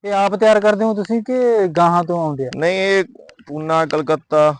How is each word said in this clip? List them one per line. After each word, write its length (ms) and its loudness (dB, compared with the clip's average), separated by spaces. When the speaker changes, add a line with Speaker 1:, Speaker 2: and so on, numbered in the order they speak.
Speaker 1:
ਇਹ 80 -6
ਆਪ 240 0
ਤਿਆਰ 240 4
ਕਰਦੇ 240 2
ਹੋ 100 0
ਤੁਸੀਂ 280 -4
ਕਿ 460 0
ਗਾਹਾਂ 360 2
ਤੋਂ 160 -4
ਆਉਂਦੇ 260 -4
ਆ? 100 -10
Speaker 2:
ਨਹੀਂ, 220 -2
ਇਹ 260 0
ਪੂਨਾ, 400 -2
ਕਲਕੱਤਾ, 720 0